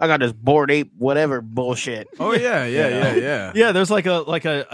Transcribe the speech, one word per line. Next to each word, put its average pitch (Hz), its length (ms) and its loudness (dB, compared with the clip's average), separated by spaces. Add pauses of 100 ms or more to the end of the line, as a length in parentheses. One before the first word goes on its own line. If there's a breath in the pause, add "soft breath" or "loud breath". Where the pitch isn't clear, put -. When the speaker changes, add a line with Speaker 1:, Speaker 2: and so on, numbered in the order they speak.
Speaker 1:
I 160 60 2
got 156 140 2
this 120 120 2
Bored 139 380 2
Ape 147 260 0
whatever 135 460 0
bullshit." 117 680 -6 (100)
Speaker 2:
Oh, 202 140 -2
yeah, 233 320 -2
yeah, 135 240 0
Speaker 1:
You 123 60 -2
know? 127 60 -2 (100)
Speaker 2:
yeah, 117 60 -2
yeah. 120 380 -4
Speaker 3:
Yeah, 220 180 4
there's, 185 180 2
like, 202 160 0
a, 175 200 0
like, 160 200 -2
a, 143 280 -2